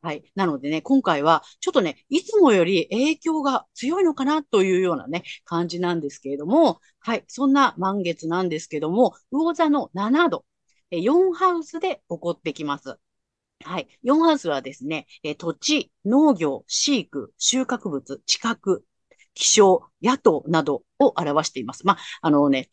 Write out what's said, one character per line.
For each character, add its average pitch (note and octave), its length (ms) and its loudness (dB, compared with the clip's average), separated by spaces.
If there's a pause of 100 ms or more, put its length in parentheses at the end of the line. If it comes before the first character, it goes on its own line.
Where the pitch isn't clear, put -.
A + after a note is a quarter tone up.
は E3 100 -8
い。 D3 100 -12 (120)
な G3 120 0
の D3 120 -2
で C3+ 100 -8
ね、 D#3 140 -4
今 C4+ 180 2
回 D3+ 220 0
は、 D#3+ 200 4 (180)
ち - 80 -4
ょ - 20 -2
っ - 20 -14
と C4+ 80 2
ね、 E3 300 -6
い D#4 120 -2
つ A4 160 -2
も D4+ 140 8
よ F#3 100 6
り E3+ 280 0
影 C#4+ 260 0
響 D#4 260 -4
が C4 300 -2
強 D#4+ 280 -4
い F#4+ 40 4
の D#4+ 100 2
か C4+ 120 -4
な D4+ 160 0
と G3+ 200 0
い F#3+ 160 2
う F#3 40 2
よ F3+ 100 0
う D3+ 40 -2
な G#2+ 120 -10
ね、 E3+ 160 -6 (200)
感 E3+ 220 -4
じ E3+ 140 -8
な F3 140 -2
ん E3 60 -2
で C#3+ 100 -6
す - 80 -20
け - 100 -12
れ C#3 80 -6
ど C#3+ 80 -10
も、 A#3 340 4 (220)
は A#3 140 -6
い。 - 120 -6
そ C#4 200 -4
ん C4+ 80 4
な C#4 240 2
満 F#3+ 240 -4
月 E3+ 260 -6
な F3 140 -2
ん F3+ 80 -2
で D#3 100 -4
す - 80 -18
け D3+ 120 -6
ど D#3 100 -2
も、 G#3+ 240 2 (180)
魚 D#4+ 220 -2
座 D#4 160 0
の C#4+ 240 -2
七 B3 340 0
度、 - 160 -6 (460)
え、 E3+ 100 -4
四 E4+ 320 2
ハ F4+ 200 0
ウ E4+ 120 -4
ス D#4+ 160 -12
で F#4 300 -6
起 E3+ 100 -8
こ E3+ 120 -4
っ - 80 -8
て D#3 120 -6
き D#3 120 -10
ま C#3+ 140 -6
す。 - 200 -16 (680)
は E3 140 -8
い。 - 100 -10 (140)
四 C#4 180 2
ハ E4 140 4
ウ C#4 40 -2
ス E3+ 120 -4
は C#3 100 -2
で C3 140 -14
す B2 100 -18
ね、 D3+ 220 -6 (160)
え、 D3+ 120 -6
土 E3 200 -6
地、 - 360 -4 (140)
農 C#4 300 4
業、 D3+ 320 -4
飼 C4+ 340 -2
育、 C#3 380 -10
収 C4 240 0
穫 B3 260 -6
物、 C#3 380 -8
地 - 100 -2
殻、 A3+ 220 -6 (760)
気 - 240 0
象、 G3 280 6 (180)
野 B3 160 0
党 D#3+ 300 2
な D#3+ 140 2
ど C#3 200 -4 (160)
を F3 180 4
表 D3+ 280 0
し - 60 -6
て C3+ 100 -12
い A#2 40 -8
ま B2 80 -12
す。 - 140 -6
ま G3+ 80 4
あ、 - 40 -6 (220)
あ D#3+ 100 0
の C#3+ 200 4
ね C3 220 -2